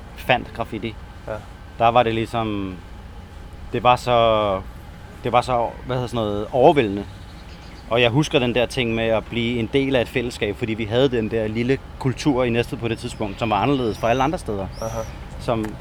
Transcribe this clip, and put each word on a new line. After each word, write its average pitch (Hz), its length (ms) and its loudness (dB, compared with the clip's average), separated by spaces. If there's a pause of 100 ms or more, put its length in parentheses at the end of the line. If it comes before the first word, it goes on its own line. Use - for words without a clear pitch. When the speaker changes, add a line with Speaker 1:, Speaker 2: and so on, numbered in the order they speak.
(160)
Speaker 1:
fandt - 380 0
graffiti. 113 420 -6 (320)
Speaker 2:
Ja. 110 60 -6 (460)
Speaker 1:
Der 117 80 8
var 120 160 8
det 113 100 2
ligesom... 107 640 -2 (1000)
Det 120 100 -2
var 123 120 8
så... 110 640 4 (640)
Det 123 80 -2
var 123 100 6
så, 120 260 0 (180)
hvad 123 100 -2
hedder 127 120 -2
sådan 113 180 -2
noget, 104 260 -2
overvældende. 123 520 4 (840)
Og 117 120 4
jeg 120 80 8
husker 147 300 2
den 120 160 2
der 120 100 4
ting 113 300 0
med 113 120 0
at 110 180 2
blive 117 340 -2
en 110 140 0
del 135 220 2
af 120 60 4
et 107 60 0
fællesskab, 117 480 -2
fordi 110 180 -2
vi 107 120 -4
havde 123 240 4
den 110 220 0
der 110 160 0
lille 120 300 0 (220)
kultur 127 440 2
i 120 60 2
Næstved 117 300 0
på 117 80 -2
det 110 100 -2
tidspunkt, 110 420 -6
som 117 100 0
var 104 80 2
anderledes 120 420 2
fra 113 100 2
alle 131 140 4
andre 165 140 0
steder. 98 300 -4 (140)
Speaker 2:
Aha. 113 180 -4 (400)
Speaker 1:
Som, 113 260 0 (160)